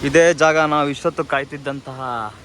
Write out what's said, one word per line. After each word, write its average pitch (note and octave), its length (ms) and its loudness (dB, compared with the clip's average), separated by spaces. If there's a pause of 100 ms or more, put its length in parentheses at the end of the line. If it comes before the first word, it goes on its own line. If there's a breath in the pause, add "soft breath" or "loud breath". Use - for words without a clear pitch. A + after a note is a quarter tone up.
ಇದೇ E3 280 4
ಜಾಗ D#3 240 2
ನಾವು D3+ 300 2
ಇಷ್ಟೊತ್ತು D#3+ 360 -4
ಕಾಯ್ತಿದ್ದಂತಹ C3+ 1080 -8 (100)